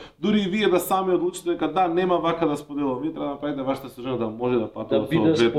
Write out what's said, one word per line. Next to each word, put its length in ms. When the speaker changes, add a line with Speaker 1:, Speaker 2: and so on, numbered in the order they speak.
Speaker 1:
дури 200
и 100
вие 200
да 100
сами 340
одлучите 360
дека 180
да, 200
нема 300
вака 300
да 100
споделувам, 440
вие 100
треба 140
да 60
направите 320
вашата 260
содржина 280
да 120
може 300
да 100
патува 320
Speaker 2:
Да 60
биде 280
Speaker 1:
соодветно. 220